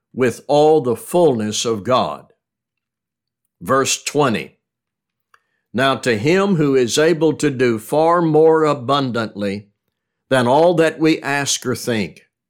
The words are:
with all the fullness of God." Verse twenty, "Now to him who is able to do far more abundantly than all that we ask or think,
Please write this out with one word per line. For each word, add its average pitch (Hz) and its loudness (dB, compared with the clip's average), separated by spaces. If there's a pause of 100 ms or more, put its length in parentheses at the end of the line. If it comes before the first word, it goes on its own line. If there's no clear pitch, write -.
(120)
with 117 -2
all 151 4
the 120 -2
fullness 120 0
of 110 -4
God." 92 -4 (1300)
Verse 131 -2
twenty, 113 -2 (1120)
"Now 131 0
to 113 -2
him 185 0
who 143 0
is 120 0
able 156 2
to 147 -2
do 123 0
far 160 0
more 160 4
abundantly 117 -4 (580)
than 127 2
all 160 4
that 160 0
we 160 2
ask 139 -4
or 123 -4
think, 107 -6 (240)